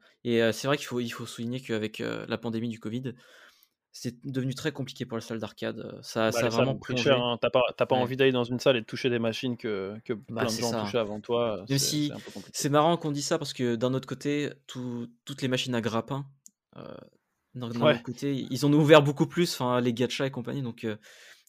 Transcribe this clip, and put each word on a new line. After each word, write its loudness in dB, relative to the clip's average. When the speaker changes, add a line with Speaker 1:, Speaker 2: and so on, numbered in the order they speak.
Speaker 1:
Et, 4
euh, 4
c'est -4
vrai 2
qu'il -4
faut, -4
il -4
faut -10
souligner -8
qu'avec, -4
euh, -6
la -2
pandémie -4
du -8
covid, -6
c'est -10
devenu -4
très -4
compliqué -8
pour -6
la -6
salle -8
d'arcade. -8
Euh, -12
ça, 0
Speaker 2:
Bah, 4
Speaker 1:
ça 0
a 2
Speaker 2:
les 2
salles -
Speaker 1:
vraiment 2
Speaker 2:
ont -8
pris -6
Speaker 1:
plongé. 4
Speaker 2:
cher, 6
hein. 0
T'as 2
pas, 4
t'as 2
pas 4
Speaker 1:
Ouais. 4
Speaker 2:
envie 0
d'aller 6
dans 2
une -2
salle 6
et 0
de -8
toucher -2
des 2
machines -2
que, -4
que -6
Speaker 1:
Bah, -8
Speaker 2:
plein -4
de 0
Speaker 1:
c'est -2
Speaker 2:
gens 2
ont 0
Speaker 1:
ça. -2
Speaker 2:
touchées -2
avant -2
toi, 0
Speaker 1:
Même -12
Speaker 2:
c'est, 2
Speaker 1:
si 0
Speaker 2:
c'est -8
un -10
peu -14
compliqué. -14
Speaker 1:
c'est 0
marrant 4
qu'on -4
dise -4
ça 0
parce -8
que 0
dans, 0
toutes -8
les 0
machines 0
à 0
grappin, -2
euh, -16
d'un, -8
d'un -4
Speaker 2:
Ouais. 8
Speaker 1:
autre -6
côté, -4
ils -2
en 6
ont 8
ouvert 10
beaucoup 2
plus, 0
enfin, 2
les 2
gachas -2
et -6
compagnie, -6
donc, -8
euh, -4